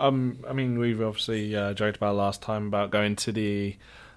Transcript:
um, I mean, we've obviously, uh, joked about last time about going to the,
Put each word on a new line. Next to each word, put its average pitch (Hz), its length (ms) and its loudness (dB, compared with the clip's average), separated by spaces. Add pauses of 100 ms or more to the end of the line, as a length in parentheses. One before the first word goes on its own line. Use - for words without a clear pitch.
um, 127 420 2
I 135 40 -6
mean, 127 260 0
we've 117 220 2
obviously, 107 540 -2
uh, 101 200 0
joked 104 220 0
about 101 200 2
last 101 260 0
time 107 240 -4
about 101 240 0
going 104 260 2
to - 160 -2
the, 101 440 0 (400)